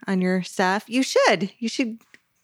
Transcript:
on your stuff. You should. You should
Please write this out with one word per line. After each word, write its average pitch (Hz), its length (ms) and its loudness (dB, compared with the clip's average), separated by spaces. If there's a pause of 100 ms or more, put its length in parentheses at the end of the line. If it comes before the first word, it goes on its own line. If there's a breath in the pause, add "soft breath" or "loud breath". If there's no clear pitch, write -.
on 185 140 0
your 185 220 0
stuff. 190 440 0
You 254 160 0
should. 220 560 2
You 226 100 -4
should 226 320 -4 (420)